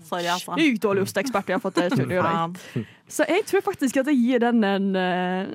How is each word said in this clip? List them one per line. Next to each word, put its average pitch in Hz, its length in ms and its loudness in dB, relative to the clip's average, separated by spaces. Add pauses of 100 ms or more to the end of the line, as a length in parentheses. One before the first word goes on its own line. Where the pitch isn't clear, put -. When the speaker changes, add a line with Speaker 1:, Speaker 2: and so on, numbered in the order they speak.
Speaker 1:
Sorry, 175 200 -6
altså. 175 340 -4
Speaker 2:
Sjukt 285 220 2
dårlig 196 240 2
osteekspert 202 440 -2
jeg 185 120 0
har 190 120 -4
fått - 40 -10
til 180 140 2
å 165 180 0
gjøre. 180 160 0
Speaker 1:
Faen. 165 640 -4 (240)
Speaker 2:
Så - 180 -2
jeg 381 180 0
tror 392 180 0
faktisk 285 360 -2
at 254 80 2
jeg 302 80 4
gir 240 240 4
den 233 240 4
en, 196 320 0
eh, 180 600 -2